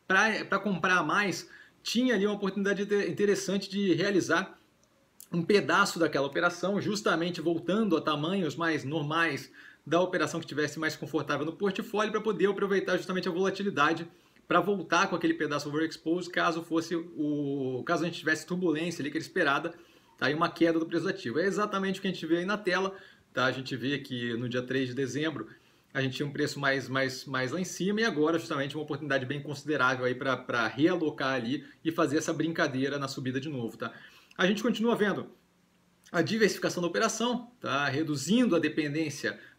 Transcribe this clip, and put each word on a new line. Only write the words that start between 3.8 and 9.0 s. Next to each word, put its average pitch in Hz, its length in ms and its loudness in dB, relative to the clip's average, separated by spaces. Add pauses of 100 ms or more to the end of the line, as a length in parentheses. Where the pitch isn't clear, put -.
realizar 175 640 2 (760)
um 175 80 0
pedaço 180 580 4
daquela 151 280 2
operação, 175 520 0
justamente 175 600 0
voltando 170 560 2
a 147 60 2
tamanhos 156 520 0
mais 156 300 0
normais 151 640 0 (360)